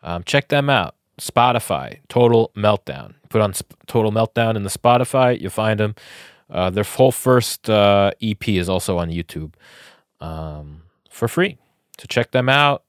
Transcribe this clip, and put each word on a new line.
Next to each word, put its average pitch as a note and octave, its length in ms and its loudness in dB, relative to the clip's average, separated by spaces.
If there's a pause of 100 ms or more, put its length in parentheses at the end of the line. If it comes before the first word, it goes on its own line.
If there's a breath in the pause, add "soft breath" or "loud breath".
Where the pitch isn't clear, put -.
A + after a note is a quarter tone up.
Um, F2 220 -8
check - 240 -2
them C#3+ 220 0
out. A2+ 260 0 (240)
Spotify, A#2 880 -2
Total A#2 480 2
Meltdown. G2+ 600 -2 (120)
Put A2 140 0
on G#2 100 0
Sp-, - 240 -12 (100)
Total A2 280 -2
Meltdown A2+ 420 0
in G#2 80 -6
the G2 60 -8
Spotify, B2 680 2
you'll F#2 140 -8
find G#2+ 300 -2
'em. G#2+ 140 -2 (540 loud breath)
Uh, F2+ 200 -2
their G2+ 140 -2
whole C3 280 2
first, - 560 0
uh, G2+ 520 4
E G#2+ 160 -4
P G2+ 240 -2
is F2+ 100 -4
also F#2 300 -2
on E2+ 100 -4
YouTube, E2 440 -10 (680 loud breath)
um, D#2 640 -12 (260)
for - 180 -4
free. - 300 -2 (400)
So - 100 -20
check - 220 -2
them B2+ 180 0
out. C#3+ 400 2